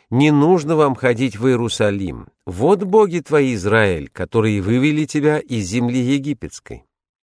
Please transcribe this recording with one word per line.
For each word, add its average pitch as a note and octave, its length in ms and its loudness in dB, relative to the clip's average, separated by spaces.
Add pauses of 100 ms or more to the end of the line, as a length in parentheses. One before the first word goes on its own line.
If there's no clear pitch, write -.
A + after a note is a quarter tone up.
(100)
«Не C#3+ 220 4
нужно D3+ 420 2
вам C#3+ 220 2
ходить B2 400 -2
в A2+ 100 -2
Иерусалим. G#2 840 -2 (180)
Вот D3 360 0
боги F#3+ 380 2
твои, C#3+ 340 0
Израиль, G2 540 0
которые G#2+ 520 -2
вывели C3 440 0
тебя D3+ 340 0
из A2+ 280 -6
земли A#2+ 340 -2
египетской». C3+ 840 -6 (400)